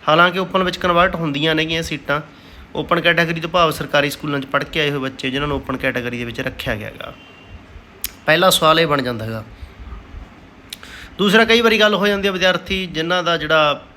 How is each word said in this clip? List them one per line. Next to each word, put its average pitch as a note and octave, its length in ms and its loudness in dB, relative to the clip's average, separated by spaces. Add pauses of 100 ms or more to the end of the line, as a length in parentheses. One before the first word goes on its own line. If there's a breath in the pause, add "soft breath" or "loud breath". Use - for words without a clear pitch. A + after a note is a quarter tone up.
ਹਾਲਾਂਕਿ F3 300 4
ਓਪਨ F#3 240 0
ਵਿੱਚ F3+ 140 -2
ਕਨਵਰਟ F3+ 380 2
ਹੁੰਦੀਆਂ D#3 400 -2
ਨੇਗੀਆਂ D#3+ 280 -2
ਸੀਟਾਂ। D3+ 380 -4 (560 loud breath)
ਓਪਨ E3 240 0
ਕੈਟਾਗਰੀ E3 400 2
ਤੋਂ E3 100 -6
ਭਾਵ E3+ 200 4
ਸਰਕਾਰੀ C#3+ 400 0
ਸਕੂਲਾਂ C#3+ 300 -4
'ਚ C3 60 -10
ਪੜ੍ਹ C#3 180 -2
ਕੇ - 160 -6
ਆਏ D3 100 0
ਹੋਏ C#3+ 80 -4
ਬੱਚੇ C3 320 -6
ਜਿਨ੍ਹਾਂ C#3 180 -4
ਨੂੰ C#3 80 -2
ਓਪਨ C3 200 -6
ਕੈਟਾਗਰੀ B2 420 -4
ਦੇ A#2+ 60 -6
ਵਿੱਚ A#2 160 -10
ਰੱਖਿਆ C3 360 -6
ਗਿਆ G#2+ 140 -10
ਗਾ। - 240 -16 (1120)
ਪਹਿਲਾ F3 240 2
ਸਵਾਲ D#3+ 300 4
ਇਹ E3 60 2
ਬਣ C#3+ 160 0
ਜਾਂਦਾ A#2 220 -4
ਹੈਗਾ। A2 200 -8 (1700 loud breath)
ਦੂਸਰਾ, G#3 260 6
ਕਈ A3+ 160 6
ਵਾਰੀ A3 200 4
ਗੱਲ G#3 140 6
ਹੋ G3+ 120 2
ਜਾਂਦੀ G3+ 220 0
ਆ G3 40 0
ਵਿਦਿਆਰਥੀ F#3 540 0
ਜਿਨ੍ਹਾਂ E3 360 -2
ਦਾ E3+ 140 0
ਜਿਹੜਾ D3+ 480 2 (120)